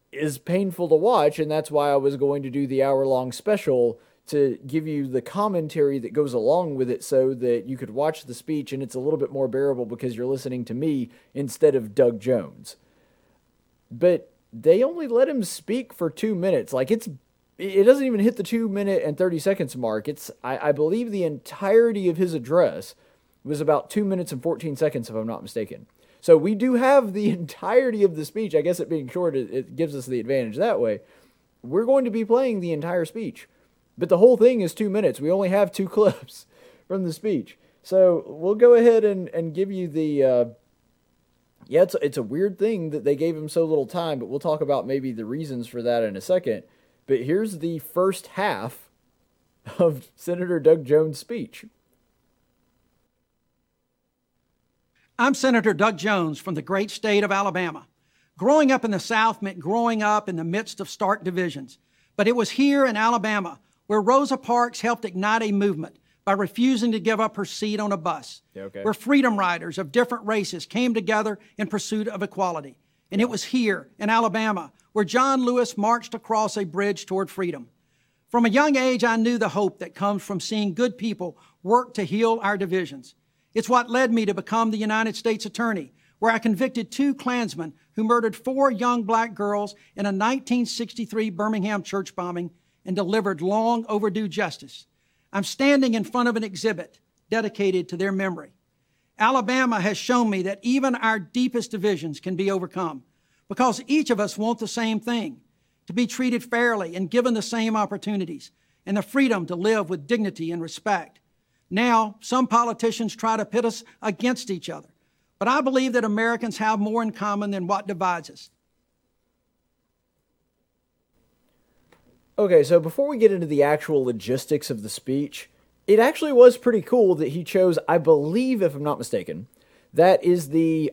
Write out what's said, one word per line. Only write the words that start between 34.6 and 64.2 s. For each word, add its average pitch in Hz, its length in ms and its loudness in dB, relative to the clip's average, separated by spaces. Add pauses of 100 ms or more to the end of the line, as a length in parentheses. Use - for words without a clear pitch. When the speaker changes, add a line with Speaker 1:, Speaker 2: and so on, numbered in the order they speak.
Speaker 1:
is 170 120 -2
two 214 160 -2
minutes. 185 320 0
We 147 80 0
only 190 200 2
have 196 220 4
two 196 160 -2
<laughs> - 20 -14
clips - 580 0 (400)
from 190 160 -4
the 165 100 -4
speech. 165 460 -4 (240)
So 185 420 4
we'll 165 300 -2
go 240 180 8
ahead 233 320 8
and, 190 240 -2
and 165 240 -4
give 196 180 -2
you 185 160 -4
the, 151 360 0
uh, 123 220 4 (1200)
yeah, 156 160 4
it's, 180 180 2
it's 147 160 -2
a 135 60 -2
weird 175 340 -2
thing 196 320 -2
that 151 140 -6
they 143 120 2
gave 160 220 -2
him 151 100 -8
so 165 180 0
little 151 200 0
time, 165 320 -4
but 117 80 -8
we'll 127 140 -6
talk 156 220 -2
about 135 260 0
maybe 131 240 -4
the 110 140 -10
reasons 127 420 -8
for 120 160 -10
that 117 200 0
in 104 120 -4
a 95 60 -10
second. 180 420 0 (420)
But 135 140 2
here's 180 400 -2
the 165 200 -6
first 185 480 -2
half 127 600 -6 (880)
of 156 380 0
Senator 175 440 -4
Doug 156 260 6
Jones' 151 340 2
speech. 208 460 -10 (3500)
Speaker 2:
I'm 269 160 4
Senator 226 400 2
Doug 202 220 2
Jones 170 420 0
from 175 160 -8
the 127 80 -6
great 196 260 -4
state 208 340 0
of 202 80 -2
Alabama. 180 560 -2 (520)
Growing 277 320 6
up 254 120 2
in 233 60 -2
the 196 100 -2
South 220 440 0
meant 190 160 -8
growing 220 420 -2
up 208 260 0
in 185 80 -4
the 165 80 -4
midst 196 360 -6
of 196 100 -10
stark 208 340 -2
divisions. 170 540 -6 (380)
But 202 120 2
it 240 80 4
was 226 140 0
here 277 380 4
in 214 100 -2
Alabama 214 600 0 (280)
where 214 140 2
Rosa 262 360 2